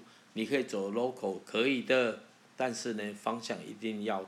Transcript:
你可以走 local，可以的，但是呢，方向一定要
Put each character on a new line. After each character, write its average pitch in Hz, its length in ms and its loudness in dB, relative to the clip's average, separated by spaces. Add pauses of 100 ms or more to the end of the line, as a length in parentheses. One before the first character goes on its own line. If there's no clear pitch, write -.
(340)
你 110 120 0
可 113 120 2
以 127 60 2
走 101 300 -2
local， 101 520 0
可 117 220 2
以 131 140 4
的， 117 420 4 (320)
但 127 180 0
是 117 200 -2
呢， 104 200 -2
方 113 280 -2
向 117 240 -4
一 110 80 -8
定 107 300 -4
要 101 240 0